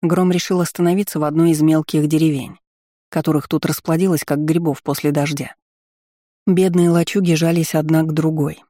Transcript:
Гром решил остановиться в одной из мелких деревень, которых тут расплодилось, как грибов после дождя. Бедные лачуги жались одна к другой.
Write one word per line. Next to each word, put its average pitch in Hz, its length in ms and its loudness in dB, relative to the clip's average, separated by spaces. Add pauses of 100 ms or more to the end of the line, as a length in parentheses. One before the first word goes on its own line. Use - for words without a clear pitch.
Гром 180 280 2
решил 180 300 -2
остановиться 175 580 -2
в 151 60 -2
одной 160 280 2
из 151 100 0
мелких 156 460 2
деревень, 151 500 -2 (500)
которых 151 400 -2
тут 156 160 -2
расплодилось, 165 580 -2
как 147 220 -2
грибов 160 380 0
после 143 300 -2
дождя. 143 440 -2 (880)
Бедные 180 440 4
лачуги 170 420 2
жались 165 420 0
одна 160 280 2
к 160 100 -2
другой. 156 580 -2